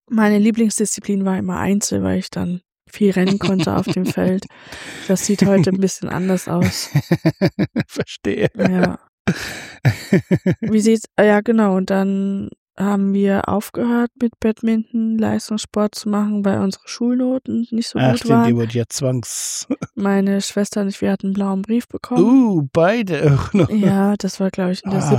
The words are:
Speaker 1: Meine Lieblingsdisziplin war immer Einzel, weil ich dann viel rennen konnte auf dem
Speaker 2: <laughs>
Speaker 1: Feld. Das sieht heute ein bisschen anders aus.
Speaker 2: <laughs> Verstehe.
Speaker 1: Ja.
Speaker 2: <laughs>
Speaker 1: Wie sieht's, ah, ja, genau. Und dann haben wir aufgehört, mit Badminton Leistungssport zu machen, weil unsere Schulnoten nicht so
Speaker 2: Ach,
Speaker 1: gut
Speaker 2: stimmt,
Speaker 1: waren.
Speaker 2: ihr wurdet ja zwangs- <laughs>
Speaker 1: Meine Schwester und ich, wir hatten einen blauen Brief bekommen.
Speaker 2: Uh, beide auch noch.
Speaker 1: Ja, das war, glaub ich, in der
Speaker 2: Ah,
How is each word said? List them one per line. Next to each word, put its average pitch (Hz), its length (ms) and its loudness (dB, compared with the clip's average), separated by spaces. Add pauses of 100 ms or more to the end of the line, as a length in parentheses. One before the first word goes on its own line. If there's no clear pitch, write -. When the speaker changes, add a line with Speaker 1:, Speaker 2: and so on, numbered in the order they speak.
Speaker 1:
Meine 214 280 2
Lieblingsdisziplin 208 880 0
war 190 120 0
immer 190 200 -4
Einzel, 202 460 0
weil 185 160 0
ich - 100 -8
dann 180 320 -6 (280)
viel 202 220 2
rennen 190 280 2
konnte 196 360 0
auf 180 120 -4
dem 185 180 -2
Speaker 2:
<laughs> - 0 -
Speaker 1:
Feld. 185 400 -2 (600)
Das 185 180 0
sieht 202 200 2
heute 190 260 4
ein 190 80 -2
bisschen 190 300 -2
anders 185 380 -2
aus. - 440 -2
Speaker 2:
<laughs> - 960 -2
Verstehe. - 680 -4
Speaker 1:
Ja. 185 440 0 (260)
Speaker 2:
<laughs> - 1400 -2
Speaker 1:
Wie 214 180 0
sieht's, 220 260 2 (100)
ah, - 80 4
ja, 208 180 6
genau. 214 340 2
Und 190 140 -2
dann 196 600 -2 (280)
haben 196 360 0
wir 196 360 2
aufgehört, 240 600 -2 (100)
mit 233 200 0
Badminton 226 800 -2
Leistungssport 214 720 -2
zu - 160 -8
machen, 208 340 0
weil 196 160 0
unsere 196 280 -4
Schulnoten 247 800 -2
nicht 233 180 -4
so - 120 -4
Speaker 2:
Ach, - 120 4
Speaker 1:
gut 240 80 -2
Speaker 2:
stimmt, 233 140 0
Speaker 1:
waren. 233 160 4
Speaker 2:
ihr 120 60 2
wurdet 117 180 -2
ja 117 120 0
zwangs- - 840 -6 (140)
<laughs> - 140 -14
Speaker 1:
Meine 196 460 0
Schwester 202 400 -4
und 196 60 -2
ich, - 140 -8
wir 202 100 0
hatten 196 160 -2
einen 196 80 -2
blauen 196 260 -2
Brief 226 260 -2
bekommen. - 360 0
Speaker 2:
Uh, 220 500 4
beide 170 580 2
auch - 220 0
noch. - 160 4
Speaker 1:
Ja, 196 480 2
das - 220 -6
war, 190 100 0
glaub 180 220 -2
ich, 185 120 -6
in 196 60 -8
der - 140 0
Speaker 2:
Ah, - 40 -2 (120)